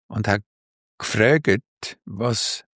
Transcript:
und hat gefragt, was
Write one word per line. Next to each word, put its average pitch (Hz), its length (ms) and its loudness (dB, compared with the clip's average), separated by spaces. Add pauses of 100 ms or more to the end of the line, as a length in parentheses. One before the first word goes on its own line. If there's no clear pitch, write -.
und 107 200 -6
hat 104 140 2 (560)
gefragt, 117 640 2 (460)
was 113 580 -4 (120)